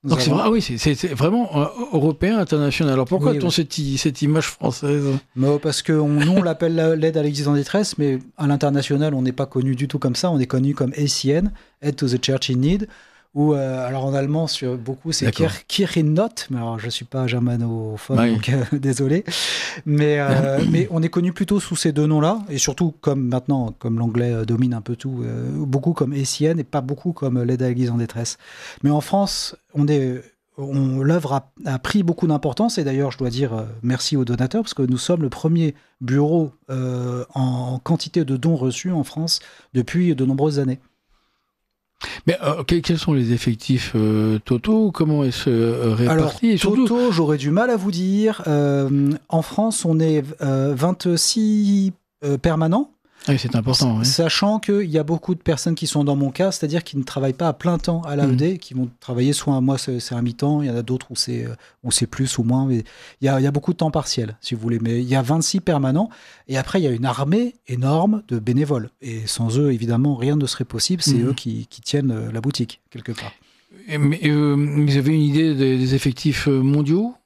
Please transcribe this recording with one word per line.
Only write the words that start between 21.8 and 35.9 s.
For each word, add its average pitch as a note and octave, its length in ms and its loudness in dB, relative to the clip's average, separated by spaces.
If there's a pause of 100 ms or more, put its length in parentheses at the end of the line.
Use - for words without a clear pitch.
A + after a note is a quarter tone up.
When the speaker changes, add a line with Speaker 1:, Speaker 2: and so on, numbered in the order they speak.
Speaker 1:
deux D3 140 2
noms-là, D#3 420 2
et D3 100 -6
surtout, D3 440 0
comme C#3 260 0
maintenant, B2+ 500 -2
comme A2+ 220 -2
l'anglais, A#2+ 320 0
euh, A2+ 140 -2
domine A#2+ 280 2
un A2+ 60 -4
peu A#2 160 -6
tout, B2+ 300 -8
euh, A#2 260 -6
beaucoup C#3+ 400 -2
comme C#3+ 220 -2
A C#3 100 -2
C D3 220 -2
N E3 140 2
et C#3 40 -4
pas D3 160 -4
beaucoup C#3+ 320 -4
comme, C3+ 240 -2
euh, B2 80 0
l'aide B2 180 0
à B2+ 60 0
l'église B2 220 0
en A#2+ 80 0
détresse. A#2 400 -4 (460)
Mais C#3+ 60 4
en D3 120 2
France, - 560 -2 (160)
on D3 160 2
est, C3 340 0 (340)
on, C3+ 440 -2
l'œuvre D3+ 320 0
a, - 180 -4 (140)
a C3+ 120 -2
pris - 260 0
beaucoup E3+ 240 0
d'importance, D#3 500 0
et D#3+ 80 0
d'ailleurs, C3+ 260 0
je - 60 -12
dois B2+ 120 -2
dire, B2 240 -2
euh, A2 100 -6 (200)
merci B2+ 320 -2
aux C3+ 80 2
donateurs, B2 380 0
parce - 120 -6
que C#3 100 -2
nous B2+ 140 2
sommes E3+ 260 0
le C3 60 0
premier D#3+ 460 0 (240)